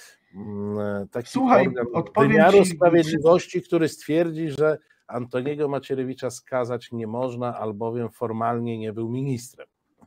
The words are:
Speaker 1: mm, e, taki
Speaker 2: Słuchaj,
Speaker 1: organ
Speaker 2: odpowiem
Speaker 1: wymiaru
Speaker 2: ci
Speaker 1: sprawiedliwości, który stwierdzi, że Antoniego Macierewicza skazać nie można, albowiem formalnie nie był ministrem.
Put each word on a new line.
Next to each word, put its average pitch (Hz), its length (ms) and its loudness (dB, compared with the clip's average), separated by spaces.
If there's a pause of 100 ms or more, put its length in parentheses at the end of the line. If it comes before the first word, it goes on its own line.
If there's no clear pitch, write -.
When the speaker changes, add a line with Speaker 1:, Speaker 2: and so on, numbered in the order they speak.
(340)
Speaker 1:
mm, 104 440 -8
e, 101 320 -4
taki 120 180 -8
Speaker 2:
Słuchaj, 240 380 4
Speaker 1:
organ 123 280 -2
Speaker 2:
odpowiem - 360 2
Speaker 1:
wymiaru 175 340 8
Speaker 2:
ci 180 60 0
Speaker 1:
sprawiedliwości, 165 920 4
który 165 260 0
stwierdzi, 160 640 -2
że 147 280 0 (280)
Antoniego 127 640 -4
Macierewicza 131 640 -6
skazać 123 640 -6
nie 117 140 -6
można, 120 520 -6
albowiem 113 520 -6
formalnie 117 680 -4
nie 110 140 -6
był 113 180 -6
ministrem. 131 560 -6 (400)